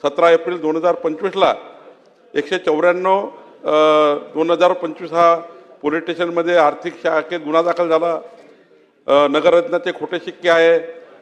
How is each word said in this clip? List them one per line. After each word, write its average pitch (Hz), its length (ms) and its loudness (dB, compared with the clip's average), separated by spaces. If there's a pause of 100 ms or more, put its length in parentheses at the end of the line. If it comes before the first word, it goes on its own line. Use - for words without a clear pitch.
सतरा 165 280 2
एप्रिल 165 300 0
दोन 156 140 -2
हजार 170 200 0
पंचवीसला 180 600 -2 (800)
एकशे 147 220 -4
चौऱ्याण्णव, 175 680 0 (360)
अ, 156 80 -4 (640)
दोन 160 180 0
हजार 180 220 2
पंचवीस 170 380 -10
हा 170 240 4 (460)
पोलीस 151 200 -4
स्टेशनमध्ये 170 540 -2
आर्थिक 156 380 2 (100)
शाखेत 160 360 -2
गुन्हा 156 220 0
दाखल 170 280 -2
झाला. 160 300 0 (880)
अ, 143 200 4
नगररत्नाचे 170 640 0
खोटे 156 340 -8
शिक्के 175 240 -4
आहे, 165 300 4 (420)